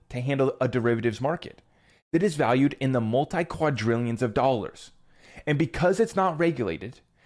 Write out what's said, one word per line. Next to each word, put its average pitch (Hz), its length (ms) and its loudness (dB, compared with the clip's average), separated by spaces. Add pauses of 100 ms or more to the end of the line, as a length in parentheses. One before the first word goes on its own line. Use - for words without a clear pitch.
to 123 120 -8
handle 135 400 0
a 127 60 2
derivatives 117 540 0
market 156 420 -6 (500)
that 165 120 2
is 180 100 0
valued 135 460 2
in 135 120 0
the 123 80 2
multi-quadrillions 117 1200 -2
of 120 140 -2
dollars. 123 560 -2 (560)
And 147 120 0
because 180 420 2
it's 220 160 2
not 185 220 0
regulated, 123 600 -2 (260)